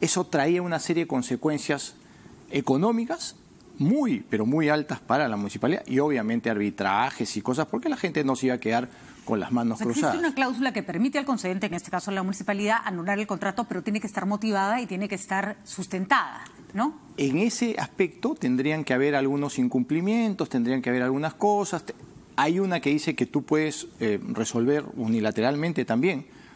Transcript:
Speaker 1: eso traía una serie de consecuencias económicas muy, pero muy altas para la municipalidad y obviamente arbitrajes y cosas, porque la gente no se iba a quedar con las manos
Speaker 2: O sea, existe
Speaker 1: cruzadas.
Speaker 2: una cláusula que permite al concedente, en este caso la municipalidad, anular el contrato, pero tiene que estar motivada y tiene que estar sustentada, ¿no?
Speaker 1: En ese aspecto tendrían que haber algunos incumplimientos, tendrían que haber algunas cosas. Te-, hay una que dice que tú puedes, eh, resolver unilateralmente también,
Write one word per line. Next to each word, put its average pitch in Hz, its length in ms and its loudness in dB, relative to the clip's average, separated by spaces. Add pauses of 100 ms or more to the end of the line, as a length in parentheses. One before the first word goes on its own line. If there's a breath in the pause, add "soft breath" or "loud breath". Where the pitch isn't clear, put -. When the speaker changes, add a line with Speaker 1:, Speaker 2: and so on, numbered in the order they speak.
Speaker 1:
eso 175 240 2
traía 170 360 2
una 170 180 -2
serie 165 260 0
de - 20 -16
consecuencias 139 880 -2 (560 loud breath)
económicas 226 840 0 (420)
muy, 202 500 2
pero 107 180 0
muy 147 240 2
altas 147 300 0
para 139 280 2
la 110 100 -2
municipalidad 101 480 -2
y 127 140 0
obviamente 117 500 0
arbitrajes 104 880 0
y 104 40 -4
cosas, 131 260 0
porque 254 220 -2
la 277 80 -2
gente 156 260 -2
no 135 120 2
se 131 120 0
iba 127 80 2
a 117 40 -4
quedar 117 300 0 (340 loud breath)
con 110 160 0
las 90 120 -4
manos 117 240 0
Speaker 2:
O - 40 -10
sea, 214 80 -2
existe 226 200 0
Speaker 1:
cruzadas. 311 180 0
Speaker 2:
una 294 100 0
cláusula 254 380 0
que 208 100 -4
permite 247 360 0
al 277 60 -4
concedente, 196 420 -2
en 165 80 -4
este - 160 -8
caso 180 200 -2
la 190 120 -2
municipalidad, 202 600 0
anular 196 340 -2
el 208 80 -2
contrato, 202 380 -2
pero 180 180 -6
tiene 208 160 0
que - 80 -6
estar 196 180 -4
motivada 208 560 2
y 233 60 -6
tiene 196 220 -4
que 202 60 -4
estar 190 500 -2
sustentada, 185 800 -2 (280)
¿no? 294 220 0 (220)
Speaker 1:
En 139 200 2
ese 226 400 0
aspecto - 600 -2
tendrían 143 440 0
que 135 100 0
haber 139 220 4
algunos 139 440 0
incumplimientos, 170 880 2
tendrían 127 320 0
que 127 80 -2
haber 123 140 2
algunas 139 320 0
cosas. 202 500 0
Te-, - 80 -12 (440)
hay 160 220 4
una 185 200 2
que 143 100 0
dice 147 260 2
que 123 120 2
tú 143 160 0
puedes, 156 440 0 (120)
eh, 104 200 2 (100)
resolver 120 560 0 (100)
unilateralmente 117 920 0
también, 135 400 0 (300 loud breath)